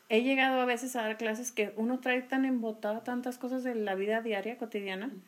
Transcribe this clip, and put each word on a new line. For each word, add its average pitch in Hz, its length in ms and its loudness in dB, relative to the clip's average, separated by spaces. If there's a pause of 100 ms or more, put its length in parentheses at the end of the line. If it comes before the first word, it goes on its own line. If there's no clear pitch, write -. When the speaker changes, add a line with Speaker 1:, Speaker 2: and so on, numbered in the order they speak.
Speaker 1:
He 226 140 4
llegado 262 380 4
a 247 40 2
veces 247 320 0
a 233 60 0
dar 214 160 -2
clases 226 340 -4
que 208 240 0
uno 240 240 0
trae 254 220 2
tan 269 220 2
embotado 220 580 0
tantas 247 360 -4
cosas 254 240 -4
de 247 140 -2
la 208 180 0
vida 208 280 0
diaria, 220 360 -2
cotidiana, 202 500 -4
Speaker 2:
Ujú. 190 200 -10